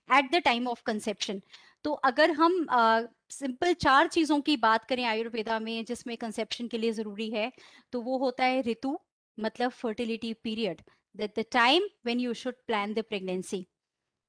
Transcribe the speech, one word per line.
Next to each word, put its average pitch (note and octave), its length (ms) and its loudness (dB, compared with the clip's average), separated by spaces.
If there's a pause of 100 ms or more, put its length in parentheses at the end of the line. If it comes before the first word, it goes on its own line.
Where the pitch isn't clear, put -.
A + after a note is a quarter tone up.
(120)
at C#4 120 6
the C#4+ 220 0
time B3 280 0
of - 140 -20
conception। G#3 520 -4 (440)
तो D4+ 80 0
अगर C#4+ 380 4
हम, E4 400 2
अ, A3+ 300 4 (300)
सिंपल C#4 420 -2
चार D4+ 360 6
चीजों D4+ 320 2
की D4 160 0
बात A3 280 2
करें B3 200 -2
आयुर्वेदा A3+ 540 -2
में A3+ 260 -6
जिसमें A#3 320 -10
कंसेप्शन A3+ 520 -6
के A#3 100 -6
लिए A3+ 140 0
जरूरी G#3+ 380 -6
है, A#3 220 -4 (400)
तो B3 80 -4
वो B3+ 180 -4
होता B3+ 260 -2
है B3+ 180 2
ऋतु, C4+ 360 -4 (420)
मतलब A#3+ 320 -2
fertility A3+ 600 -6 (120)
period, A3 300 -4 (440)
that G#3 180 -6
the A3 140 -2
time B3+ 300 4 (240)
when A#3+ 100 -2
you B3 140 -2
should B3 240 -6 (160)
plan G#3 280 -2
the G#3+ 140 -4
pregnancy। F#3 520 -6 (640)